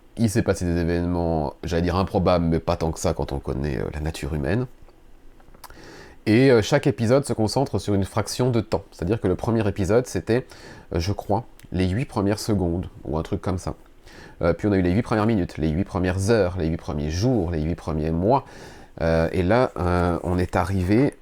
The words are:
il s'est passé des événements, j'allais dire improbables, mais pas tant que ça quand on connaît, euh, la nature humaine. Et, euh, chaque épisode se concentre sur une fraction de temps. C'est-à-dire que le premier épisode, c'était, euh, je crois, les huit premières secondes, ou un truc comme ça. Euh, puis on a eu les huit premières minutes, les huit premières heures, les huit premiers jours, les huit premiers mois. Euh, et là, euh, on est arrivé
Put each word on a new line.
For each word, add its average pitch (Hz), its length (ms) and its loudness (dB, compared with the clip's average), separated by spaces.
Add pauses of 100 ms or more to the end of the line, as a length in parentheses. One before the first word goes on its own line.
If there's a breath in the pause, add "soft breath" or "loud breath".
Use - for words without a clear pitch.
(180)
il 113 120 4
s'est 107 120 2
passé 95 240 0
des 85 160 2
événements, 85 720 0 (100)
j'allais 85 180 0
dire 87 140 0
improbables, 92 480 2
mais 80 160 2
pas 85 160 0
tant 82 160 -2
que - 80 -10
ça 85 140 0
quand - 180 -4
on 69 80 -4
connaît, 69 380 -4
euh, 50 160 -4
la 76 80 -8
nature 76 320 -6
humaine. 80 320 0 (1600 loud breath)
Et, 127 260 6
euh, 113 100 8
chaque 143 260 0
épisode 123 380 2
se - 60 -4
concentre 110 480 0
sur 104 140 -2
une 98 100 2
fraction 123 480 -2
de 117 80 2
temps. - 320 -2
C'est-à-dire 101 300 -2
que 98 80 2
le 87 60 2
premier 113 300 0
épisode, 101 420 2
c'était, 110 380 -2 (480 loud breath)
euh, 85 60 0
je 92 140 -2
crois, 104 320 -2 (260)
les 92 160 0
huit 104 180 -2
premières 101 340 -2
secondes, 92 500 -2 (160)
ou 71 120 -4
un 82 60 -2
truc 95 180 -6
comme 92 160 -2
ça. - 180 -8 (680 loud breath)
Euh, 85 120 4
puis 107 140 -2
on 101 40 4
a 95 60 4
eu 92 40 4
les 87 100 2
huit 107 120 2
premières 110 240 0
minutes, 98 300 0
les 78 120 0
huit 82 140 0
premières 92 480 -2
heures, 92 260 2
les 82 100 -2
huit 80 100 -2
premiers 76 340 -6
jours, 92 400 0
les 80 100 -2
huit 80 140 -2
premiers 78 360 -4
mois. 98 340 0 (560 loud breath)
Euh, 82 300 2
et 90 120 0
là, 113 340 2
euh, 87 460 0
on 87 140 0
est 90 180 -2
arrivé 95 680 2